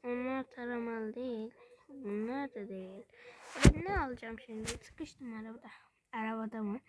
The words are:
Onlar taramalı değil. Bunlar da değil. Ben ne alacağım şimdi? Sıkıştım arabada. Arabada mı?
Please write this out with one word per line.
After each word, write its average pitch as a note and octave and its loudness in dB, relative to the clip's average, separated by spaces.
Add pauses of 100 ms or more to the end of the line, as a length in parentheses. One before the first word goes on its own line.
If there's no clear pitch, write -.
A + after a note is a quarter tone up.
Onlar B3+ 0
taramalı A#3 -2
değil. A#3+ -4 (340)
Bunlar C4 -2
da G#3 -6
değil. F#3+ -8 (520)
Ben D4+ 10
ne F#4+ 4
alacağım A#3+ -2
şimdi? A3 -6
Sıkıştım A#3+ -8
arabada. A3+ -10 (440)
Arabada A3 0
mı? G#3 0